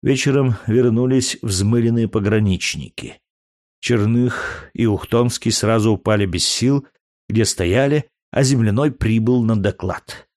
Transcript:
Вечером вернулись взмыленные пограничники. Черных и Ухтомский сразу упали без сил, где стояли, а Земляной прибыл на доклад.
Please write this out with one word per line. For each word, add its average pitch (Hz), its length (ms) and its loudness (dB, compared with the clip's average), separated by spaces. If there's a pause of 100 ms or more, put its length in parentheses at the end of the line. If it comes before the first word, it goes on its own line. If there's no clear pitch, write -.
Вечером 131 540 2 (100)
вернулись 123 720 2
взмыленные 113 680 0
пограничники. 101 1120 -2 (600)
Черных 120 960 -2
и 117 100 0
Ухтомский 117 680 0
сразу 110 420 0
упали 101 340 0
без 87 180 -4
сил, 139 400 0 (440)
где 107 160 2
стояли, 127 640 0 (180)
а 135 140 0
Земляной 127 480 2
прибыл 113 500 0
на 110 180 0
доклад. - 760 -6